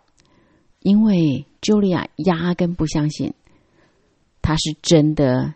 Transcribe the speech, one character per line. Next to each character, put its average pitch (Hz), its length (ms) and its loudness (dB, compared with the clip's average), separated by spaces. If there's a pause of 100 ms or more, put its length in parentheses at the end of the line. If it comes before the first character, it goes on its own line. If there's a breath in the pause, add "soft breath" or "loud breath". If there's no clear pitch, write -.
(800)
因 202 220 4
为 165 440 2 (140)
Julia 196 560 0
压 170 380 -2
根 175 200 -2
不 160 120 -4
相 151 240 -2
信 - 240 -8 (1040)
他 156 160 -2
是 156 260 -6
真 156 320 4
的 135 420 -2